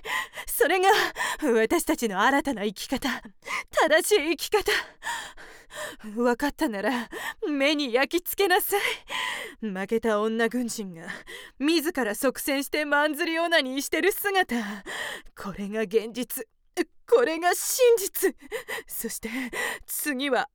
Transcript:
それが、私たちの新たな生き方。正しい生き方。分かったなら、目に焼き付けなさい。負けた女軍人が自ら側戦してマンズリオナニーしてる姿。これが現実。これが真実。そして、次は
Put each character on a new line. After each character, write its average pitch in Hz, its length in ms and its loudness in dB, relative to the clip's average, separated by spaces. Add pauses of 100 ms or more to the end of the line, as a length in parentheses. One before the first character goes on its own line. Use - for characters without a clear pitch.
(460)
そ - 220 2
れ 370 100 2
が、 381 120 6 (520)
私 240 420 2
た 311 120 2
ち 226 120 -2
の 185 120 -2
新 269 220 4
た 277 120 -2
な 196 100 -4
生 208 100 -2
き - 120 -10
方。 269 220 -2 (600)
正 320 380 4
し - 80 4
い 311 200 0
生 - 0 -
き - 120 -8
方。 415 240 2 (1400)
分 240 220 4
か 285 120 0
っ 277 40 -2
た 311 160 0
な 202 140 -4
ら、 240 260 0 (400)
目 294 260 2
に 285 180 -2
焼 269 280 2
き - 80 -8
付 - 160 2
け 381 40 4
な 370 120 6
さ - 160 0
い。 403 40 2 (800)
負 196 280 -4
け 226 120 2
た 214 200 2
女 226 280 2
軍 240 200 -2
人 190 260 -8
が 165 80 -16 (560)
自 311 340 2
ら 214 220 -2
側 254 240 0
戦 277 240 0
し 269 60 -8
て 302 160 -2
マ 294 240 2
ン 302 60 -2
ズ 311 100 -2
リ 330 160 0
オ 339 80 0
ナ 330 120 4
ニ 262 160 -4
ー 285 40 0
し - 80 -6
て 320 120 0
る 349 120 2
姿。 381 440 0 (800)
こ 196 200 -10
れ 202 120 -8
が 214 140 -4
現 214 300 0
実。 247 340 -8 (640)
こ 480 140 6
れ 320 160 0
が 349 140 4
真 480 420 4
実。 381 400 -2 (500)
そ - 220 -8
し - 100 -8
て、 220 100 -8 (580)
次 285 440 -4
は 226 240 2